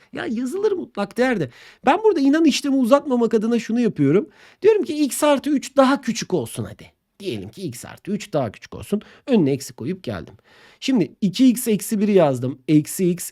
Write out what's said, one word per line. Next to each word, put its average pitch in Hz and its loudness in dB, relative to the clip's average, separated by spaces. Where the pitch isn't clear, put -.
ya - -8
yazılır 269 -4
mutlak 226 -8
değer 240 0
de. 131 -4
Ben 311 4
burada 403 4
inan 285 4
işlemi 269 2
uzatmamak 247 2
adına 226 0
şunu 226 -4
yapıyorum. 180 2
Diyorum 403 4
ki 302 -2
x 247 -4
artı 285 2
üç - -4
daha 269 4
küçük - -6
olsun 120 -4
hadi. - -16
Diyelim 110 -8
ki - -20
x 117 -10
artı - -12
üç - -8
daha 127 -2
küçük - -20
olsun. - -4
Önüne 190 4
eksi - -6
koyup 185 -10
geldim. 95 -10
Şimdi 247 0
iki 214 2
x 240 0
eksi 208 -2
biri 208 0
yazdım. 139 2
Eksi 156 2
x 175 -4